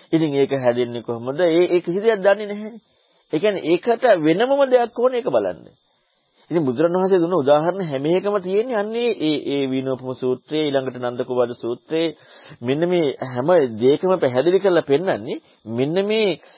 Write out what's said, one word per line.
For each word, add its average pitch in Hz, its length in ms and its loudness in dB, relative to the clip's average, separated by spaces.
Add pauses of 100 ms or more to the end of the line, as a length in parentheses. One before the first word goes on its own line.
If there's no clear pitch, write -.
(120)
ඉතින් 160 200 2
ඒක 139 220 2
හැදෙන්නේ 120 480 0
කොහොමද? 120 380 -6
ඒ, 175 260 4
ඒ 175 140 0
කිසි 180 200 -4
දෙයක් 220 200 0
දන්නේ 202 260 2
නැහැනේ. 208 340 -12 (520)
ඒ 156 60 0
කියන්නේ 190 280 -2
ඒකට 226 380 0 (140)
වෙනමම 208 460 2
දෙයක් 247 300 2
ඕනේ 247 240 0
ඒක - 100 -4
බලන්න. 92 380 -2 (840)
ඉතින් 165 120 0
බුදුරණවහන්සේ 170 580 2
දුන්න 170 140 0
උදාහරණ 156 480 2
හැම 143 240 -6
එකම 190 320 0
තියෙන්නේ 208 400 -2
අන්නේ 226 380 -4
ඒ, 151 200 -2 (120)
ඒ 139 180 -2
විනෝපම 131 460 -4
සූත්‍රයේ, 127 520 -4
ඊළඟට 131 340 -4
නන්ද 123 240 -6
කුබාද 123 320 -2
සූත්‍රයේ 151 600 -4 (440)
මෙන්න 135 260 -2
මේ 175 220 2 (180)
හැම 127 240 -4 (260)
දෙයකම 143 400 2
පැහැදිලි 156 460 2
කරලා 180 240 2
පෙන්නන්නේ 147 580 -2 (260)
මෙන්න 131 340 -2
මේ, 208 360 0 (200)